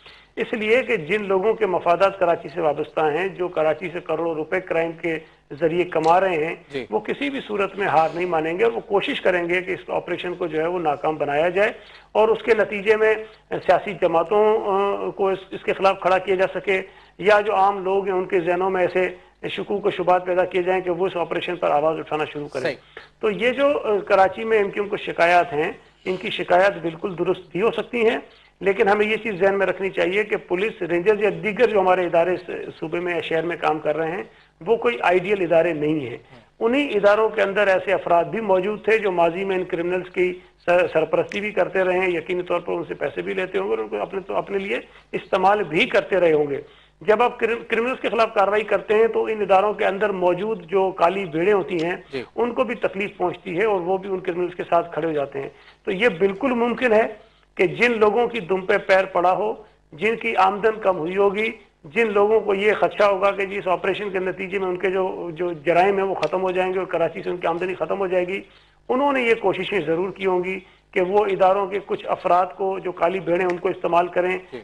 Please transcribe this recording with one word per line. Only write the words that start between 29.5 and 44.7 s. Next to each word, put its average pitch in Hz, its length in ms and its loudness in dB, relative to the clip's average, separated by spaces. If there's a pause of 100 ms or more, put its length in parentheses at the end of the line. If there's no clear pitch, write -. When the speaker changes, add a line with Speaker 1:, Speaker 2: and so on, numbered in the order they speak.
Speaker 1:
में 190 100 2
रखनी 185 240 -4
चाहिए 180 340 0
कि 208 120 -2
पुलिस, 185 360 -4 (100)
रेंजर्स 180 420 2
या 202 60 2
दीगर 185 360 0
जो 214 140 2
हमारे 185 260 4
इदारे 170 280 2
इस - 460 -8
सूबे 170 200 -6
में 175 160 -4
या 156 60 -2
शहर 160 240 -2
में 170 120 -4
काम 156 220 0
कर 151 160 -2
रहे 160 160 -4
हैं, 214 180 -8 (340)
वो 226 140 2
कोई 233 260 0
आइडियल 185 380 2
इदारे 165 320 2
नहीं 151 320 -2
हैं। 117 160 -12 (380)
उन्हीं 269 300 0
इदारों 208 400 4
के 208 120 -2
अंदर 196 260 2
ऐसे 185 240 2
अफराद 170 360 2
भी 196 140 -6
मौजूद 202 460 0
थे 220 120 4
जो 202 120 0
माजी 175 340 2
में 190 100 -2
इन 185 80 -2
criminals 180 460 -4
की 180 340 -2 (160)
सर-, 175 280 2
सरपरस्ती 165 520 0
भी 202 120 -6
करते 185 320 0
रहे 185 160 2
हैं, 185 180 0
यकीनी 180 260 -4
तौर 175 160 -2
पर 180 140 -6
उनसे 170 200 -6
पैसे 151 280 -6
भी 196 120 -6
लेते 190 240 -4
होंगे 202 160 -2
और 220 80 -2
उनको 214 160 -6
अपने, 190 240 -4
तो 202 120 -8
अपने 196 260 -2
लिए 190 280 -6 (260)